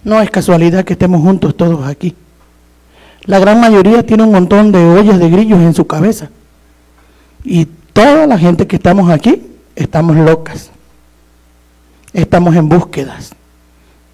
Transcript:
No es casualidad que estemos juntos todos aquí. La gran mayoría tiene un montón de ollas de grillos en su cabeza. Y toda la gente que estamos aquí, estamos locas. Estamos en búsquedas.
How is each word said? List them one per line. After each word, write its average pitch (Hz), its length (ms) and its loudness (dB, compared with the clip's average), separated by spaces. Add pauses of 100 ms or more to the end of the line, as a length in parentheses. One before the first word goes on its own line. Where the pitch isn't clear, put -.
No 214 180 0
es 208 80 -2
casualidad 175 560 0
que - 80 -6
estemos 180 280 -2
juntos 170 360 -2
todos 165 280 -4
aquí. 143 300 -10 (1080)
La 196 160 -2
gran 208 200 2
mayoría 226 460 2
tiene 220 180 0
un 220 80 2
montón 202 400 2
de 180 140 2
ollas 190 340 4
de 170 100 0
grillos 202 300 2
en 165 140 2
su 165 140 -2
cabeza. 165 420 -4 (1120)
Y 170 220 -2
toda 285 600 0
la 247 100 0
gente 175 300 0
que - 80 -6
estamos 190 360 0
aquí, 214 300 0 (340)
estamos 160 400 -2
locas. 160 540 -2 (1400)
Estamos 175 420 0
en 156 140 0
búsquedas. 151 640 -4 (800)